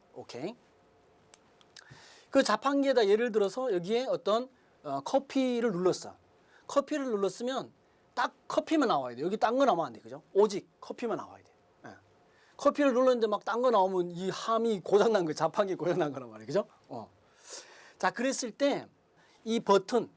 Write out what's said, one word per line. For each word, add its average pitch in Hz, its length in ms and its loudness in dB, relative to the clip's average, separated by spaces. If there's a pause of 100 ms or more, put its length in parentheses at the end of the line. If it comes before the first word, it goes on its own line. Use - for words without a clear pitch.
(140)
오케이. 147 420 -12 (1700)
그 269 140 4
자판기에다 269 640 2
예를 220 240 2
들어서 208 420 0
여기에 202 320 -2
어떤, 220 500 -2 (280)
어, 139 180 -6
커피를 254 680 0
눌렀어. 175 440 0 (500)
커피를 277 420 -2
눌렀으면 214 680 -4 (400)
딱 262 200 -2 (140)
커피만 311 400 2
나와야 131 280 0
돼요. 131 100 -4
여기 190 100 -2
딴 233 220 2
거 277 80 4
나오면 170 200 4
안 123 60 -10
돼, 107 80 -18
그죠? 127 220 -16 (120)
오직 196 360 2 (100)
커피만 220 380 -6
나와야 98 260 -14
돼요. - 100 -20 (340)
예. - 20 -16 (680)
커피를 277 380 2
눌렀는데 247 340 2
막 208 160 -2
딴 226 180 -4
거 254 80 4
나오면 190 420 2
이 180 180 -6
함이 220 520 -2
고장난 202 440 2
거예요. 156 80 -2
자판기 170 420 -2
고장난 156 380 -2
거란 127 160 -14
말이에요, 110 180 -18
그죠? 196 200 -2 (200)
어. 113 220 -12 (880)
자, 185 120 2
그랬을 247 400 -4
때 254 360 -2 (560)
이 226 180 -2
버튼, 196 540 2